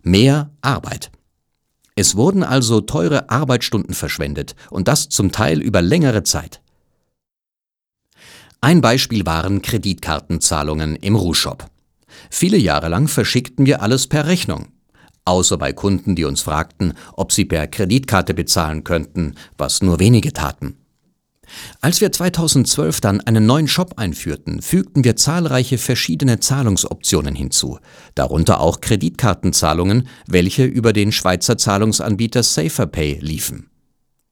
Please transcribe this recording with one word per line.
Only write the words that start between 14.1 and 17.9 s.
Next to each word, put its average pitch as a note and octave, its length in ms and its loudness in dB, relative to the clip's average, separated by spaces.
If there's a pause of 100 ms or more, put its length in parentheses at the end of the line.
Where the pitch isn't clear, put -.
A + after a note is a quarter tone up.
Rechnung. D3+ 420 -2 (560)
Außer F2+ 320 2
bei C#2 160 -2
Kunden, G2 420 0
die D#2+ 100 0
uns C#2+ 180 -2
fragten, D#2 500 -2 (220)
ob - 180 -4
sie G2+ 140 0
per D#2 220 -2
Kreditkarte G2+ 640 0